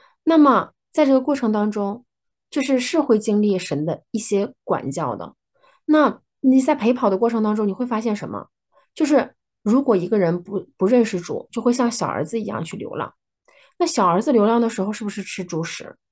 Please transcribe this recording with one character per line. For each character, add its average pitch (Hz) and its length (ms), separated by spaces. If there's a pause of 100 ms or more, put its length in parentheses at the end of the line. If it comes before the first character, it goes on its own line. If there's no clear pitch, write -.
(240)
那 330 120
么 277 360 (200)
在 302 140
这 269 60
个 262 80
过 277 140
程 240 160
当 214 200
中， 208 340 (460)
就 294 100
是， 262 180
是 302 220
会 240 180
经 208 220
历 202 180
神 151 280
的 - 240
一 214 80
些 202 340 (120)
管 139 260
教 127 260
的。 87 180 (520)
那 302 360 (180)
你 262 220
在 302 120
陪 240 200
跑 240 160
的 190 80
过 233 100
程 226 140
当 214 120
中， 214 140
你 190 60
会 247 100
发 226 160
现 220 160
什 - 100
么？ - 220 (460)
就 320 100
是 277 300 (280)
如 247 200
果 240 120
一 175 140
个 220 100
人 175 240
不， 190 240 (120)
不 190 80
认 240 180
识 190 160
主， 131 320
就 233 80
会 240 140
像 240 160
小 180 160
儿 120 180
子 226 160
一 202 40
样 208 200
去 - 140
流 - 160
浪。 - 180 (640)
那 349 60
小 233 220
儿 170 160
子 294 100
流 208 140
浪 233 140
的 233 100
时 214 100
候， 196 100
是 214 140
不 202 60
是 196 120
吃 185 220
猪 165 180
食？ - 360 (140)